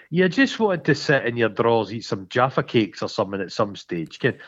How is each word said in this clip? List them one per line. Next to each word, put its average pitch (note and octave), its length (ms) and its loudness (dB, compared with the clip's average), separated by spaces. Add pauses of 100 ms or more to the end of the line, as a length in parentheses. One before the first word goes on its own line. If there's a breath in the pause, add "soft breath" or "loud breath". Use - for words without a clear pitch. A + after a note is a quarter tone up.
(100)
You F#3 180 4
just C4 300 2
wanted G3 280 0
to D#3 80 4
sit C#3 300 0
in A#2+ 140 -2
your A2+ 100 4
drawers, A2+ 460 0
eat A2 100 -8
some F#2+ 240 -6
Jaffa B2+ 340 2
Cakes - 400 0
or G#2 60 -4
something G2 320 -4
at F2 120 -8
some G2+ 240 -2
stage. E2+ 420 -8
Ken, B2 180 0 (100)